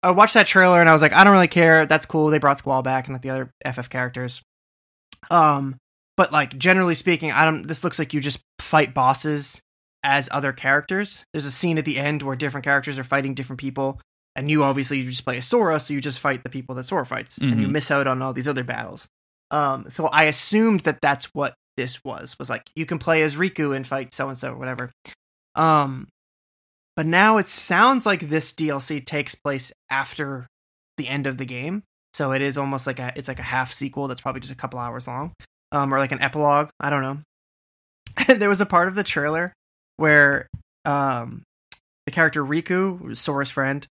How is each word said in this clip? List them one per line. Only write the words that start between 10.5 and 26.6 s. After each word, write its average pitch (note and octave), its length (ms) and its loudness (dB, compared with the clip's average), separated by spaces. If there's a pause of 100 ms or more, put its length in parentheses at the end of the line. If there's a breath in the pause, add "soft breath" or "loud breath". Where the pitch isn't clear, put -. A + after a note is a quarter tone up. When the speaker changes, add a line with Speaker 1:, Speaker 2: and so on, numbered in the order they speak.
Speaker 1:
characters. D3 800 -2
There's D3 140 -6
a C#3 40 -4
scene E3 280 2
at D#3 80 -2
the C#3 120 -2
end D3 240 -2
where C3+ 140 -4
different C3+ 280 -4
characters C#3 340 0
are C3 60 -8
fighting C#3 300 -2
different C3 260 -10
people, C3+ 400 -6 (360)
and C#3 120 -6
you D3+ 140 4
obviously, C#3 380 0
you B2+ 100 -6
just B2+ 140 -6
play B2 140 -4
as B2+ 80 -4
Sora, F#3 340 2
so D3+ 120 -8
you C#3+ 80 -4
just C#3 200 -6
fight C3 240 -2
the - 40 -8
people B2+ 280 -10
that B2+ 80 -10
Sora D#3 200 -4
fights, - 340 -10
and C#3 200 0
you A2 80 2
Speaker 2:
Mm-hmm. C#3 60 -2
Speaker 1:
miss D3 180 -2
out C#3 160 2
on C3 160 -2
all C3 100 -4
these B2+ 140 -6
other C3 160 -4
battles. A#2+ 460 -10 (420)
Um, C#3+ 400 -2
so D#3+ 160 -4
I D#3 180 4
assumed G#3 580 2
that D3+ 200 -2
that's C#3+ 300 0
what C#3 220 -6 (220)
this B2 280 -6
was, B2 340 -12
was B2 100 -10
like, A#2 140 -8 (140)
you D#3+ 100 -6
can D#3+ 140 -6
play D#3+ 240 2
as D3 100 -2
Riku D#3 400 -2
and C3+ 100 -6
fight C3+ 300 -8
so-and-so C3 380 -8
or B2 40 -12
whatever. B2+ 360 -10 (640 loud breath)
Um, C#3+ 500 2 (880)